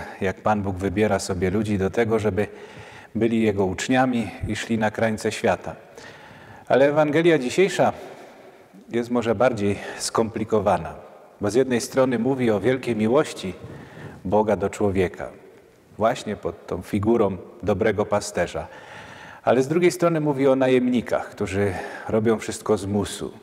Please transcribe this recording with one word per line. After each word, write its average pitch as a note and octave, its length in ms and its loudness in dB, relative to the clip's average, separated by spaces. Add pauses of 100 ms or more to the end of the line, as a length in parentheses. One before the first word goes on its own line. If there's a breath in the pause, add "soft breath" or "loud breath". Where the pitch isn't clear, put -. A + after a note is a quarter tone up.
(200 loud breath)
jak F#2+ 200 -2
Pan G#2+ 220 0
Bóg G2 140 -4
wybiera G2 420 0
sobie F#2 320 -2
ludzi G#2 280 0
do F#2+ 120 0
tego, A2+ 280 2
żeby G#2 280 0 (680 loud breath)
byli A2+ 280 2
Jego G2+ 240 2
uczniami A#2+ 640 0 (180)
i - 80 -4
szli A2+ 220 -2
na G#2+ 120 0
krańce A2 420 -2
świata. F2+ 440 -2 (920 loud breath)
Ale B2+ 200 6
Ewangelia D#3 500 4
dzisiejsza C3+ 540 2 (1000 loud breath)
jest A#2 200 -2
może A#2 240 0
bardziej G2+ 440 2 (200 loud breath)
skomplikowana, G#2 960 0 (460)
bo C3 100 0
z A2+ 40 -6
jednej B2+ 260 2
strony C3 380 0
mówi B2+ 320 0
o G#2 100 2
wielkiej B2 360 0
miłości A2 580 0 (680 loud breath)
Boga G#2 320 2
do G2 140 -2
człowieka, F#2 600 -2 (680)
właśnie A2 380 -2
pod - 300 -8
tą F#2 160 -6
figurą G#2+ 540 2 (260)
dobrego G2+ 440 0
pasterza. E2+ 600 -4 (760 loud breath)
Ale A#2+ 200 4
z C3 60 0
drugiej F3 220 4
strony E3+ 300 2
mówi C#3 280 2
o C3 80 6
najemnikach, B2 720 2
którzy G2 440 -2 (340 loud breath)
robią A2 300 4
wszystko G#2+ 400 -2
z F#2 80 -8
musu, G2 460 -4 (100)